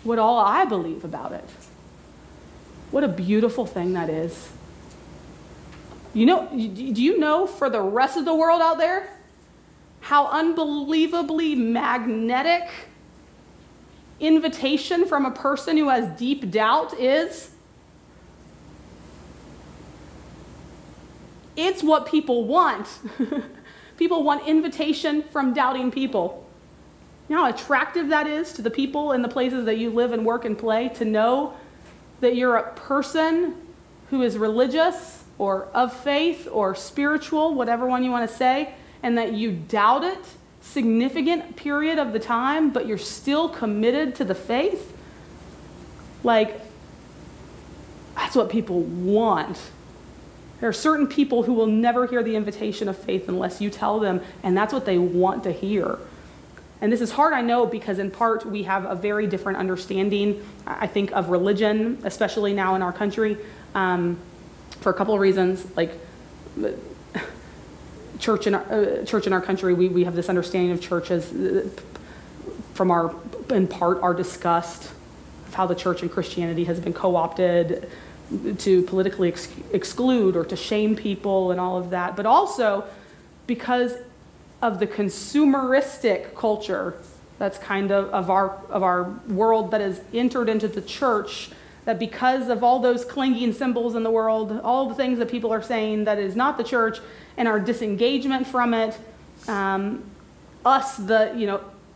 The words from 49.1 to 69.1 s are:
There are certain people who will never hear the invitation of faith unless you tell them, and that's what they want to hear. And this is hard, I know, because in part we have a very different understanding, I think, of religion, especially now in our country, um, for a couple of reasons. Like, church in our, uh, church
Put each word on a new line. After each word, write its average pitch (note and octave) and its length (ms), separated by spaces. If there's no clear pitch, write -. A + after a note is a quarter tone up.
There A#3 80
are - 40
certain D4 340
people C4+ 360
who B3 100
will A3+ 140
never A#3 400
hear B3 160
the A3 120
invitation G#3 520
of F#3+ 100
faith F#3+ 300
unless F3+ 320
you G#3 100
tell G#3 300
them, F#3 220
and F#3 140
that's G#3+ 180
what C4 120
they F#3 120
want F3+ 460
to F#3 80
hear. G3 480
And - 100
this A#3+ 100
is A3+ 100
hard, D#4 220
I B3+ 80
know, A#3+ 240
because G3+ 340
in G3 100
part A3+ 360
we G#3 180
have F#3+ 220
a G3 100
very G#3 320
different F#3 320
understanding, G3 840
I - 220
think, G3+ 240
of F3 180
religion, G#3 760
especially G3+ 480
now F#3+ 220
in F#3+ 60
our F3+ 120
country, G#3 440
um, F3+ 420
for F#3+ 120
a - 20
couple G3+ 200
of G#3 60
reasons. F#3+ 460
Like, E3+ 160
church - 300
in G3+ 80
our, - 160
uh, - 340
church G#3 220